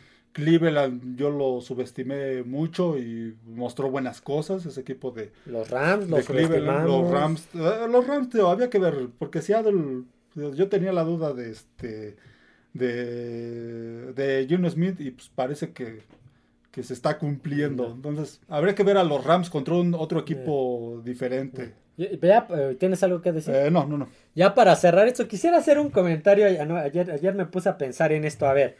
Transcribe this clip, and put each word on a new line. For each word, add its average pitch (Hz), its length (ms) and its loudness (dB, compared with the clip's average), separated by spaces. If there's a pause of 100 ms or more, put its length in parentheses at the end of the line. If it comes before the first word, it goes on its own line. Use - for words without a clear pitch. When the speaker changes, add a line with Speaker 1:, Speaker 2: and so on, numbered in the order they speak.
(340)
Speaker 1:
Cleveland, 147 840 2
yo 143 160 0
lo 135 300 -2
subestimé 127 840 -6
mucho 160 540 -2
y 113 480 -8
mostró 120 440 -6
buenas 127 300 -4
cosas. 160 460 -6
Ese 135 160 -12
equipo 127 300 -10
de, 110 200 -12 (140)
Speaker 2:
Los 113 240 -8
Rams, 170 400 0
Speaker 1:
de - 80 -2
Speaker 2:
los 127 80 2
Speaker 1:
Cleveland, 151 600 0
los 170 220 2
Speaker 2:
subestimamos. 135 60 0
Speaker 1:
Rams, 156 420 -2
eh, 214 340 -2
los 247 160 4
Rams, 269 260 -2
tío, 202 180 4
había 240 200 2
que 208 100 2
ver, 143 280 0 (100)
porque 165 240 -6
Seattle, 185 640 0 (320)
yo 147 320 -2
tenía 190 240 0
la 170 140 0
duda 160 280 -2
de 120 180 -8
este, 107 680 -14 (560)
de, 120 1400 -8
de 135 340 0
Geno 175 220 2
Smith 175 300 -2
y, 135 120 -8
pues, - 220 -20
parece 131 380 -6
que, 113 300 -12 (680)
que - 120 -10
se - 100 -10
está - 240 -2
cumpliendo. 143 720 -2
Speaker 2:
No. 117 60 -12
Speaker 1:
Entonces, 147 520 -8
habría 160 280 0
que 208 80 2
ver 202 140 6
a 185 60 6
los 160 200 0
Rams 170 260 2
contra 151 240 -2
un, 175 220 2
otro 160 240 -4
equipo 127 800 -4
Speaker 2:
Eh. - 40 -16
Speaker 1:
diferente. 127 680 -6 (240)
Speaker 2:
Y, 170 220 -6
ya, 214 360 6
eh, 139 240 0
¿tienes 185 220 0
algo 180 200 2
que 180 100 0
decir? 151 240 -4
Speaker 1:
Eh, 139 160 4
no, 151 160 2
no, 147 100 -4
no. 135 100 -6 (280)
Speaker 2:
Ya 185 180 4
para 202 220 8
cerrar 180 320 6
esto, 247 200 -2
quisiera 330 300 2
hacer 294 220 6
un 294 100 0
comentario. 196 560 4
Ay, 185 220 4
no, 170 100 -2
ayer, 165 320 -2
ayer 170 240 -2
me 190 140 -2
puse 185 220 -2
a 190 100 -4
pensar 151 320 0
en 151 140 0
esto. 151 200 -2
A 135 80 4
ver, 139 260 4